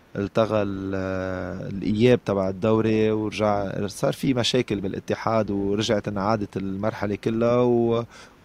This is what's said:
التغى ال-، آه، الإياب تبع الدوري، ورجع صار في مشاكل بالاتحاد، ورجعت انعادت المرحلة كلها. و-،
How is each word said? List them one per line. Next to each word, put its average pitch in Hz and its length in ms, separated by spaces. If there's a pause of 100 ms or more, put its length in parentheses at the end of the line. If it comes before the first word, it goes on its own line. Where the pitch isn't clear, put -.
(160)
التغى 104 460
ال-، 98 320
آه، 95 760
الإياب 107 560
تبع 98 240
الدوري، 110 640
ورجع 101 760
صار 143 260
في 139 220
مشاكل 120 460
بالاتحاد، 104 680
ورجعت 104 580
انعادت 104 480
المرحلة 101 580
كلها. 117 460
و-، 117 440 (400)